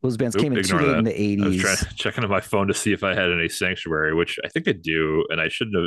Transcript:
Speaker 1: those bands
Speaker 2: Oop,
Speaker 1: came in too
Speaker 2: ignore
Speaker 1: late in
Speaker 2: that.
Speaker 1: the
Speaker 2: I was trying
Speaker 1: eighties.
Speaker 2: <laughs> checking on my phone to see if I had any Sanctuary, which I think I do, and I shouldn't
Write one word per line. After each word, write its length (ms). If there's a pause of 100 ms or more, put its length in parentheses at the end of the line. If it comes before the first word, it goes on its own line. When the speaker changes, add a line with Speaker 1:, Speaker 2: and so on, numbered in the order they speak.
Speaker 1:
those 120
bands 220
Speaker 2:
Oop, 40
Speaker 1:
came 120
in 80
too 160
Speaker 2:
ignore 100
Speaker 1:
late 120
in 40
Speaker 2:
that. 60
Speaker 1:
the 340
Speaker 2:
I 40
was 100
trying 200
Speaker 1:
eighties. 140
Speaker 2:
<laughs> 60
checking 260
on 60
my 100
phone 280
to 60
see 200
if 100
I 100
had 160
any 200
Sanctuary, 640
which 320
I 20
think 220
I 20
do, 580
and 120
I 80
shouldn't 260 (120)